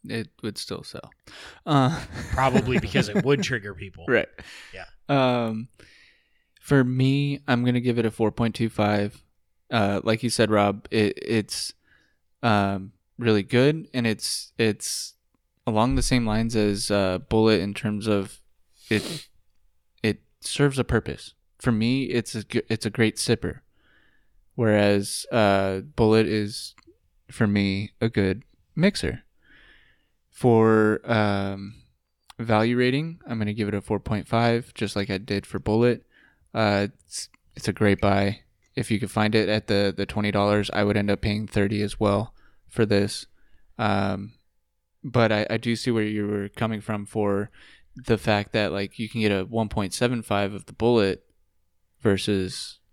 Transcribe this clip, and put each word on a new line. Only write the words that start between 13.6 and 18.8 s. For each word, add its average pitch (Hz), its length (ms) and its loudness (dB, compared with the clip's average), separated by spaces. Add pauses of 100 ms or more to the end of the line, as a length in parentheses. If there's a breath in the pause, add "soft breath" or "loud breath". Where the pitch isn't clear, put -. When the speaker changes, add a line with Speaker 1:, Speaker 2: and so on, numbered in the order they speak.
Speaker 1:
and 120 140 -2
it's, - 500 -6
it's - 580 -2 (500)
along 120 300 2
the 127 60 2
same 120 240 2
lines 113 300 0
as, 104 340 0
uh, 95 300 0 (100)
Bulleit 110 300 4
in 101 140 -4
terms 104 340 -4
of 101 320 -2 (500)